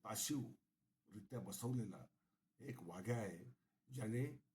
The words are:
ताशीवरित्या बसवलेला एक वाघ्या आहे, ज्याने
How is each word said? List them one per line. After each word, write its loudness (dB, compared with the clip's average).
ताशीवरित्या -2
बसवलेला 0
एक -6
वाघ्या 2
आहे, -2
ज्याने 2